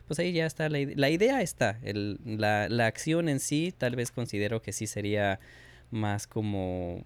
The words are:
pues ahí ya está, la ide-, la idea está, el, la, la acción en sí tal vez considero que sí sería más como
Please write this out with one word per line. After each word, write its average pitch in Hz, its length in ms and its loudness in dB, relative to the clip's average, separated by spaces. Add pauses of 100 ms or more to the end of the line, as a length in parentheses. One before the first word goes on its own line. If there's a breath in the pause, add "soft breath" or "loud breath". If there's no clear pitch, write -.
pues 151 100 -4
ahí 175 140 0
ya 160 120 2
está, 156 240 -2
la 147 120 0
ide-, 139 160 -4
la 139 120 4
idea 226 320 4
está, 113 440 0
el, 104 400 -2
la, 107 440 2
la 117 180 2
acción 160 420 0
en 139 100 2
sí 160 400 -2
tal 123 160 0
vez 120 160 -2
considero 110 500 -2
que 98 120 -8
sí 110 160 -4
sería 101 500 0 (540 loud breath)
más 104 340 -2
como 90 800 -2